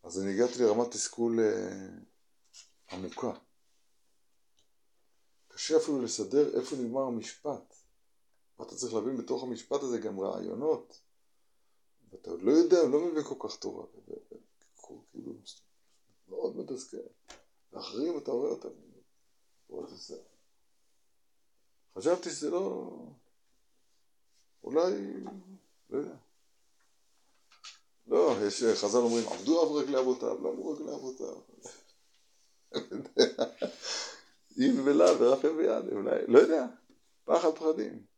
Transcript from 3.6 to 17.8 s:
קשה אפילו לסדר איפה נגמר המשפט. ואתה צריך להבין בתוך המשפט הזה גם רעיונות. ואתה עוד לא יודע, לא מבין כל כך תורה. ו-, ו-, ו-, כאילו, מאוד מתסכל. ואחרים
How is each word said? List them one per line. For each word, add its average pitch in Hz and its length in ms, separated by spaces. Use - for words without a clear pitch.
קשה - 280
אפילו 147 260
לסדר 117 580
איפה 135 160
נגמר 127 260
המשפט. 123 720
ואתה - 180
צריך 113 180
להבין 117 220
בתוך 123 260
המשפט 127 400
הזה 123 160
גם 98 220
רעיונות. 98 800
ואתה - 200
עוד 85 120
לא 110 100
יודע, 170 320
לא 143 160
מבין 160 240
כל 131 240
כך - 80
תורה. - 280
ו-, - 280
ו-, - 220
ו-, - 760
כאילו, - 220
מאוד - 280
מתסכל. - 400
ואחרים 147 460